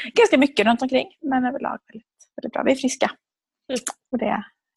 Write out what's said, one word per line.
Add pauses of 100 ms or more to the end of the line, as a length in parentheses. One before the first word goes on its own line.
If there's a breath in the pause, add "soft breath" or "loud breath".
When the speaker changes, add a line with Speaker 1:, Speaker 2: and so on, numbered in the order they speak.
(140 loud breath)
Speaker 1:
Ganska
mycket
runt
omkring, (120)
men
överlag
väldigt, (300)
väldigt
bra.
Vi
är
friska. (640)
Speaker 2:
Mm. (340)
Speaker 1:
Och
det
är, (320)